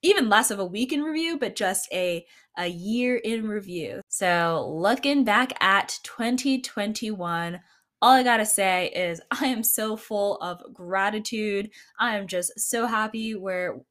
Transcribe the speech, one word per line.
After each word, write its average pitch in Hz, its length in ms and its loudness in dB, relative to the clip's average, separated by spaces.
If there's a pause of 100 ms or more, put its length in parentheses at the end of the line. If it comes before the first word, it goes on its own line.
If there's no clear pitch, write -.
even 339 280 4
less 214 200 6
of 202 100 -4
a 190 60 0
week 220 280 -2
in 294 100 0
review, 320 340 -2
but 214 200 -4
just 190 340 -2
a, 175 340 -2 (320)
a 180 100 -4
year 226 500 -2
in 220 280 -4
review. 196 640 -6
So 170 580 2 (140)
looking 262 460 4
back 233 360 2
at 190 420 2
twenty 254 580 -2
twenty-one, 180 960 -4 (420)
all 247 120 10
I 262 100 8
gotta 226 220 4
say 185 460 2
is 170 280 -2 (100)
I 262 180 0
am 233 140 0
so 220 360 -2
full 202 400 -2
of 175 260 -8 (100)
gratitude. 208 1000 -2 (280)
I 220 160 0
am 196 120 -6
just 180 300 -4
so 233 300 -2
happy 220 480 -4
where 180 560 -6